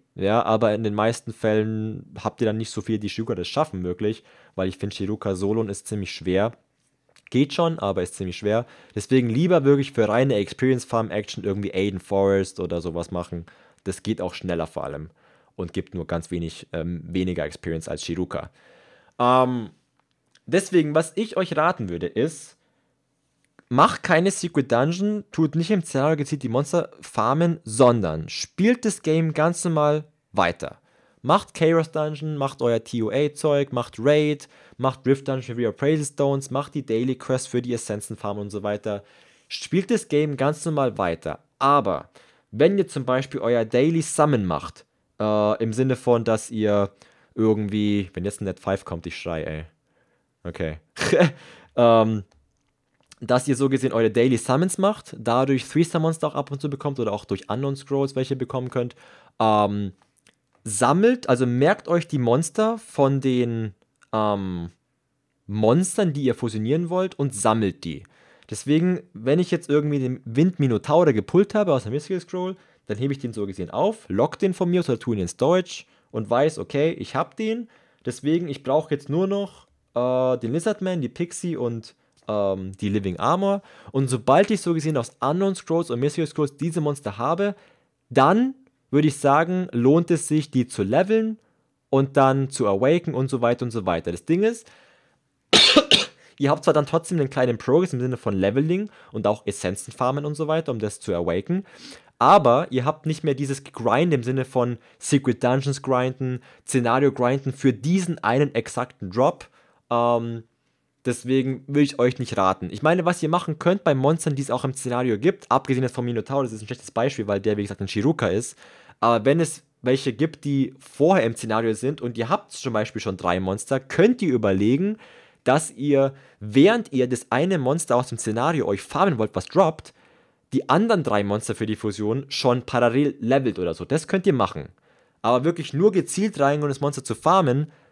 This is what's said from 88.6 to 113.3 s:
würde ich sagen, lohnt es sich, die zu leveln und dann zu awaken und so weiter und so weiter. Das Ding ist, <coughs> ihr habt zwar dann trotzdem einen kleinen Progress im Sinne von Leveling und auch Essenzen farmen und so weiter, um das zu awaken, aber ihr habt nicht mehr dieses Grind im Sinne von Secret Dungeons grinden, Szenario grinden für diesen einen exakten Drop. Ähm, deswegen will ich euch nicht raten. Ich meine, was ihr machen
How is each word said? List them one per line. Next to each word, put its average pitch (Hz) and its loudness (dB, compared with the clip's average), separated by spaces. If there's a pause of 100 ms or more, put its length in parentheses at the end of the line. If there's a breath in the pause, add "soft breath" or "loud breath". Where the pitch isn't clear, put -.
würde 151 4
ich 143 -2
sagen, 165 2
lohnt 143 4
es 160 0
sich, 151 0
die 123 2
zu - -4
leveln 214 0 (520)
und 135 0
dann 135 4
zu 120 -2
awaken 127 2
und 131 -2
so 127 -2
weiter 120 0
und 117 -6
so 110 -6
weiter. 85 -2
Das 87 -10
Ding 175 0
ist, 226 -2 (840 soft breath)
<coughs> - 2
ihr 139 2
habt 147 0
zwar 160 6
dann 147 4
trotzdem 165 -2
einen 135 0
kleinen 127 0
Progress 175 2
im 123 -2
Sinne 127 -2
von 104 -2
Leveling 147 2 (220 loud breath)
und 107 -2
auch 107 0
Essenzen 101 -6
farmen 139 -2
und 151 -6
so 156 -4
weiter, 156 0
um 117 -6
das 101 -4
zu 101 -4
awaken, 90 -2 (540 loud breath)
aber 139 6
ihr 123 -2
habt 156 -4
nicht 156 -4
mehr 147 0
dieses 135 -6
Grind 127 0
im 127 2
Sinne 131 -2
von 123 -2 (220 soft breath)
Secret 123 0
Dungeons 135 0
grinden, 127 -2 (260 soft breath)
Szenario 131 2
grinden 135 0
für 127 2
diesen 170 -2
einen 135 2
exakten 117 -6
Drop. 131 0 (420 soft breath)
Ähm, 120 0 (600)
deswegen 131 -2
will 143 2
ich 139 0
euch 123 2
nicht 120 -6
raten. 95 2
Ich 107 -6
meine, 165 2
was 175 -2
ihr 156 0
machen 160 -2